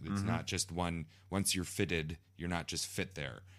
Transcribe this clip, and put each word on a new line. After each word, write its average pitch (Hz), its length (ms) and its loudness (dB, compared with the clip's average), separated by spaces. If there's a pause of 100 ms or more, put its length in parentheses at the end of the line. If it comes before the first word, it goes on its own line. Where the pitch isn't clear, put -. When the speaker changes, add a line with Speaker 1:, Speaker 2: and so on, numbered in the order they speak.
Speaker 1:
It's - 60 -6 (120)
Speaker 2:
Mm-hmm. 101 60 0
Speaker 1:
not 85 200 2
just - 260 0
one, 85 340 0 (240)
once 98 240 2
you're 92 100 2
fitted, 82 540 0 (180)
you're 87 140 -4
not 85 180 0
just - 180 -2
fit - 280 -2
there. 67 260 -6 (180)